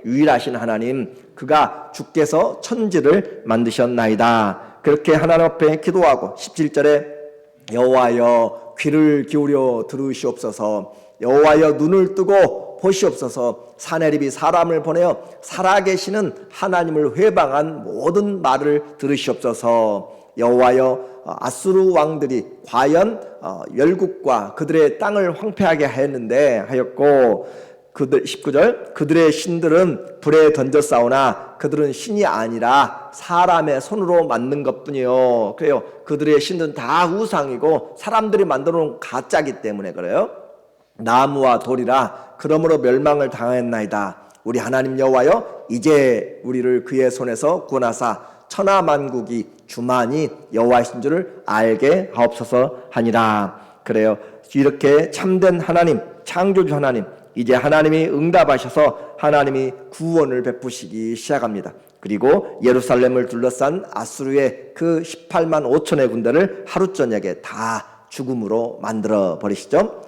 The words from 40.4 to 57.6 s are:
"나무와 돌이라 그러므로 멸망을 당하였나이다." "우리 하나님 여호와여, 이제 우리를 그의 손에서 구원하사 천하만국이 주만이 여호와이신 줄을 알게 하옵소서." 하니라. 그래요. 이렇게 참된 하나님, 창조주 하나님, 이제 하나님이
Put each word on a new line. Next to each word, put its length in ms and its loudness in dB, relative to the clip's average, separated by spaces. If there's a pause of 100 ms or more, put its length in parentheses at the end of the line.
"나무와 600 2
돌이라 760 -2
그러므로 400 2
멸망을 540 2
당하였나이다." 840 -4 (280)
"우리 140 -2
하나님 400 -2
여호와여, 720 2
이제 760 2
우리를 400 0
그의 260 0
손에서 540 -2
구원하사 560 -2 (280)
천하만국이 1000 0 (180)
주만이 600 -2 (240)
여호와이신 480 2
줄을 460 -4
알게 640 2
하옵소서." 800 -2
하니라. 680 0 (260)
그래요. 340 0 (360)
이렇게 560 2
참된 500 0
하나님, 400 0 (240)
창조주 500 0
하나님, 320 -2 (320)
이제 160 2
하나님이 520 4